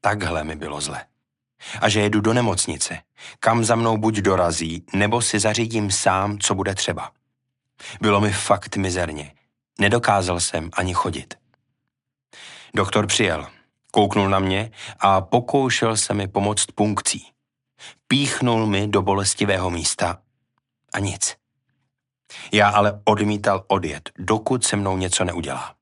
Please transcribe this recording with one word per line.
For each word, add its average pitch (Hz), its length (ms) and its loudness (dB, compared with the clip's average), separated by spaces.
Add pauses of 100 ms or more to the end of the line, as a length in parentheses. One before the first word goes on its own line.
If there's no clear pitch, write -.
Takhle 85 440 -2
mi 78 120 -8
bylo 76 240 -8
zle. 73 240 -8 (760)
A 107 80 2
že 104 120 2
jedu 104 200 2
do 110 120 2
nemocnice, 90 680 -2 (420)
kam 113 240 4
za 117 100 2
mnou 113 220 2
buď 107 200 0
dorazí, 85 760 0
nebo 104 300 2
si 107 160 0
zařídím 107 520 0
sám, 98 480 0
co 101 160 0
bude 95 200 -2
třeba. - 380 -6 (880)
Bylo 104 200 4
mi 104 120 2
fakt - 440 0
mizerně. 87 560 -4 (460)
Nedokázal 101 640 2
jsem 80 320 -4
ani 92 220 -2
chodit. 85 400 -4 (1400)
Doktor 101 320 0
přijel, 85 400 0 (460)
kouknul 101 360 4
na 95 100 2
mě 95 320 0 (300)
a 98 200 6
pokoušel 120 760 0
se - 180 -2
mi 98 140 -2
pomoct 101 380 0
punkcí. - 600 -2 (840)
Píchnul 123 580 2
mi 101 220 0
do 101 140 2
bolestivého 98 680 0
místa 85 480 -2 (720)
a - 60 -4
nic. 98 380 -4 (1160)
Já 104 160 6
ale 101 360 2
odmítal 104 640 2
odjet, 80 500 -2
dokud 110 460 0
se - 120 0
mnou 98 200 -2
něco 92 280 -2
neudělá. 82 580 -8